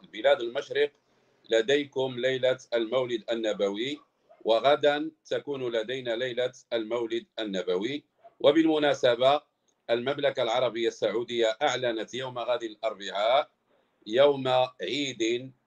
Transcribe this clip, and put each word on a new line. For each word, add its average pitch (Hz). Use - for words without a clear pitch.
بلاد 123
المشرق 135
لديكم 131
ليلة 127
المولد 120
النبوي، 110
وغدًا 143
تكون 127
لدينا 117
ليلة 123
المولد 117
النبوي. 101
وبالمناسبة 143
المملكة 135
العربية 117
السعودية 113
أعلنت 127
يوم 123
غد 117
الأربعاء 107
يوم 131
عيد 120